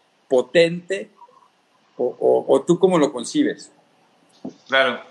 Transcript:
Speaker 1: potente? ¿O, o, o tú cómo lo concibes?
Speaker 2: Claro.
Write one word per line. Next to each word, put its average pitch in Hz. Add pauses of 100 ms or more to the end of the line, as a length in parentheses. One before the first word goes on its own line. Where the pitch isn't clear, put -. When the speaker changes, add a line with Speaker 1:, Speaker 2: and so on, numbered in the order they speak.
(280)
Speaker 1:
potente? 170 (880)
¿O, 123
o, 127
o 135
tú 170
cómo 185
lo 139
concibes? 120 (960)
Speaker 2:
Claro. 131